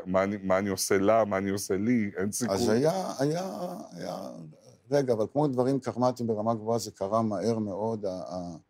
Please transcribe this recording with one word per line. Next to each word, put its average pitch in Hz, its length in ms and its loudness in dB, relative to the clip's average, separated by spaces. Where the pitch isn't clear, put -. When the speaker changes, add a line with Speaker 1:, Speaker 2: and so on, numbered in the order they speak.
Speaker 1:
מה 95 180 4
אני, 101 180 -2
מה 95 160 4
אני 101 100 0
עושה 98 300 2
לה, 107 260 6
מה 101 140 0
אני 98 120 0
עושה 101 260 -2
לי, 107 400 2
אין 98 160 -2
סיכוי". 107 220 -2
Speaker 2:
אז 117 140 2
היה, 156 500 2
היה, 180 580 -2
היה, 92 380 -8
רגע, 135 220 4
אבל 107 200 2
כמו 151 140 2
דברים 127 340 2
קרמטיים 120 460 0
ברמה 110 280 0
גבוהה, 113 240 0
זה 104 120 -8
קרה 101 320 0
מהר 107 360 0
מאוד, 104 480 -4
ה-, 92 40 -2
ה-, 87 460 -8